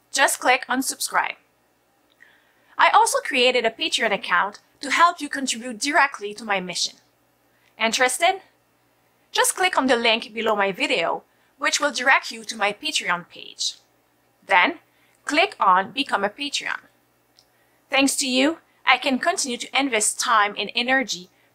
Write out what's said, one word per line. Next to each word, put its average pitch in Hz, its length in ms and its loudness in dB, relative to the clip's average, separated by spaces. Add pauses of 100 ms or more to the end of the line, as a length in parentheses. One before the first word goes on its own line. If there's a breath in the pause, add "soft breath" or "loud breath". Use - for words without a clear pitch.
(100)
Just - 300 2
click 262 280 2
on 254 140 -2
subscribe. - 540 -4 (1400 soft breath)
I 330 120 6
also 453 280 4
created 247 460 0
a 226 60 0
Patreon 226 420 -2
account 190 480 -2 (200)
to 277 100 -8
help 339 300 2
you 294 80 -8
contribute 254 500 -6
directly 277 560 0
to 220 100 -18
my 196 160 -2
mission. 170 360 -6 (840)
Interested? 254 600 2 (880)
Just - 260 0
click 370 220 0
on 269 80 2
the 254 100 4
link 226 380 0
below 220 220 0
my 196 160 0
video, 214 500 -2 (360)
which 302 220 -2
will 285 120 0
direct 269 380 2
you 226 140 -14
to 226 120 -10
my 302 160 0
Patreon 196 560 -4
page. - 480 -10 (680)
Then, 190 360 2 (440)
click 330 360 0
on 190 320 2
Become 202 320 -2
a 202 40 0
Patreon. - 520 -6 (1120)
Thanks 269 260 0
to 269 120 -4
you, 262 300 2 (260)
I 254 140 6
can 269 200 0
continue 247 400 -2
to - 220 -4
invest 233 380 0
time 208 400 2
and 202 160 -6
energy 240 540 -2 (260)